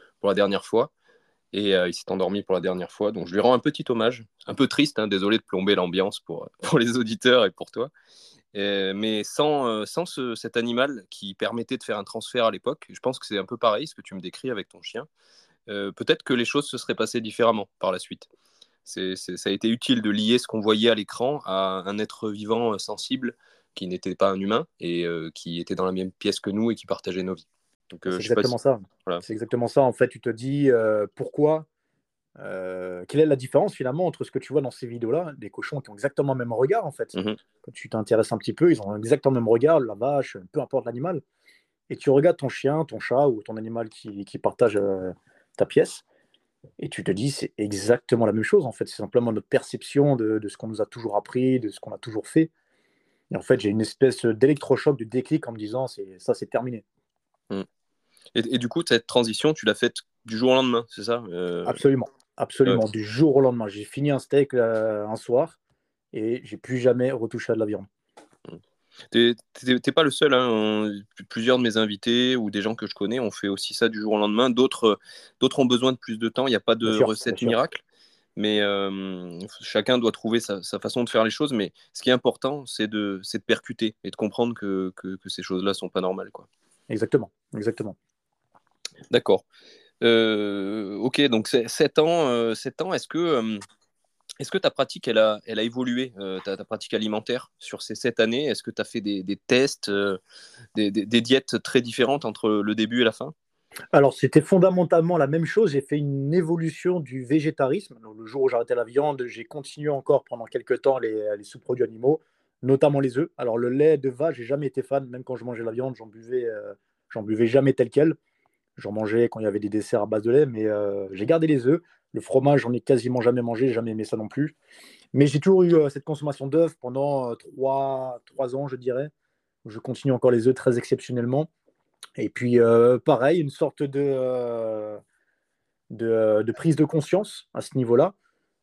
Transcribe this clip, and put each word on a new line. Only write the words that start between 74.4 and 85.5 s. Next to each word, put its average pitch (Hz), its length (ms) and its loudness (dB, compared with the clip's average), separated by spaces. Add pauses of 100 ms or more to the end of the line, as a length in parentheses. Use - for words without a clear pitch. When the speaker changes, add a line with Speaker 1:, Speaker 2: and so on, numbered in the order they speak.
Speaker 1:
D'autres, 117 480 2 (400)
d'autres 135 220 2
ont 131 60 4
besoin 123 260 2
de 123 60 -6
plus 110 200 -10
de 113 100 -2
temps. 131 200 -2
Il 127 40 0
y 110 40 4
a 98 40 0
pas 113 140 2
de 113 140 -2
Speaker 2:
Bien 110 80 2
sûr, 113 100 6
Speaker 1:
recette 110 280 -2
Speaker 2:
bien - 60 -8
sûr. 120 80 0
Speaker 1:
miracle, 117 360 0 (500)
mais, 104 260 0
euh, 95 760 -4 (220)
chacun 123 380 0
doit 113 120 2
trouver 113 300 0
sa, 101 220 -6
sa - 180 -8
façon 120 240 -4
de 117 60 -6
faire 113 120 4
les 113 80 2
choses. 147 220 -2
Mais 101 200 -2 (200)
ce - 100 -16
qui 127 80 2
est - 20 8
important, 131 540 0
c'est 110 220 -4
de, 101 340 -4
c'est - 160 -8
de - 60 -18
percuter - 580 -4
et 98 80 -10
de - 60 -14
comprendre 117 380 -2
que, 95 420 -4
que, 95 200 -10
que - 120 -18
ces 92 140 -10
choses-là 95 320 -2